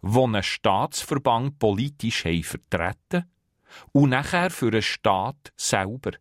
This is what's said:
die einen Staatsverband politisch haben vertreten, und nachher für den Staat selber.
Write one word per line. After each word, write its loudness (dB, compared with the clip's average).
die 2
einen 2
Staatsverband 0
politisch -2
haben -2
vertreten, -6
und 6
nachher 0
für -2
den 2
Staat -2
selber. -2